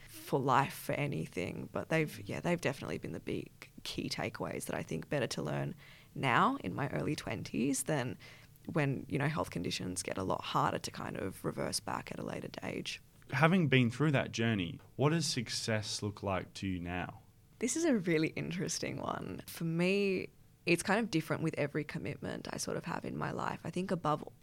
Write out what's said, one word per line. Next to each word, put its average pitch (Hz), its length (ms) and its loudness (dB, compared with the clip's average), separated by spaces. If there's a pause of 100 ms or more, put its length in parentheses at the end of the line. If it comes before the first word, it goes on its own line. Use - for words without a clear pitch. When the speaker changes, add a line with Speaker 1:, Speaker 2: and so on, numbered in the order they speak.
Speaker 1:
for - 320 -2
life, 131 320 4
for - 220 -4
anything. 143 760 -2
But - 200 -4
they've, 156 340 2
yeah, - 160 -4
they've 175 200 2
definitely - 380 -2
been - 140 -8
the - 80 -6
big - 280 -4 (360)
key - 240 -4
takeaways - 560 -4
that - 100 -4
I 85 80 -2
think - 260 -6
better 147 200 0
to - 140 -4
learn 143 340 -2 (400)
now 156 480 4
in 180 100 -4
my 139 140 -2
early 147 260 -2
twenties - 720 -2
than 127 320 0 (560)
when, 139 360 2
you 170 80 0
know, 139 120 2
health 160 220 -2
conditions - 520 -4
get - 160 -4
a 95 60 0
lot 92 180 0
harder - 360 2
to - 120 -8
kind - 260 -6
of - 280 -6
reverse - 340 -2
back - 320 -4
at - 80 -8
a - 60 -4
later - 240 -6 (160)
age. - 360 -6 (300)
Speaker 2:
Having 160 380 6
been 123 240 6
through 151 180 4
that 131 220 2
journey, 107 480 2 (160)
what 139 140 6
does 160 140 4
success - 760 -2
look 101 220 -2
like 95 300 0
to - 120 -4
you 92 140 0
now? 87 400 -4 (400)
Speaker 1:
This 247 160 0
is 330 80 2
a 294 100 6
really 165 360 4
interesting - 720 -4
one. - 460 -6
For - 160 -8
me, 185 680 2 (340)
it's 170 180 4
kind 202 160 4
of 233 140 0
different 160 320 2
with 160 120 2
every 147 280 2
commitment - 680 -4
I - 40 -2
sort - 200 -2
of - 100 -4
have - 180 -2
in - 120 -4
my 156 140 -2
life. - 320 -2
I - 80 -6
think 185 220 0
above 151 360 2 (140)